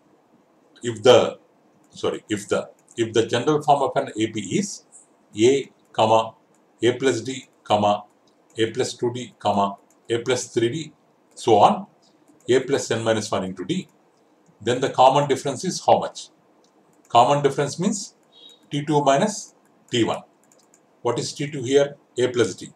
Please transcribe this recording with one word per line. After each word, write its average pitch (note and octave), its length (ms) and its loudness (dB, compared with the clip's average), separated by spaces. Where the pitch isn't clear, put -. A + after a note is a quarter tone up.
if A2+ 200 -8
the, E3 360 6
sorry, E2 380 -6
if G2 200 -8
the, G2 220 -4
if A2 160 -4
the A2+ 140 2
general C#3 360 -2
form C#3+ 200 2
of B2+ 140 -2
an C3 200 -4
A A2 120 -2
P G#2 300 -6
is - 260 -8
A, B2+ 340 2
comma, A2+ 420 2
A A#2 100 4
plus B2 300 -2
D, C3 260 -12
comma, G#2 400 0
A A2 140 0
plus B2 240 -6
two A#2+ 180 -4
D, B2 260 -10
comma, G2+ 380 0
A A#2 100 -2
plus - 360 -4
three A#2 140 0
D, D3+ 240 -8
so A2 240 2
on, G3 280 4
A B2+ 120 4
plus C3 300 -4
n A2+ 120 -2
minus A2 280 0
one G2 140 -2
into F#2 200 -8
D, F3+ 240 -4
then B2 200 -2
the B2+ 100 -2
common C3+ 380 4
difference C3+ 360 -4
is - 200 -6
how - 140 4
much? - 300 -8
Common C3+ 340 4
difference C#3 380 -2
means - 340 -4
T D3 140 -4
two D3 180 0
minus D3+ 520 0
T A#2+ 140 2
one. - 180 -6
What A#2 160 -2
is B2 140 -6
T C#3+ 180 -6
two C#3 120 -10
here? C#3 340 2
A B2 100 2
plus G#2+ 260 0
D. - 220 -18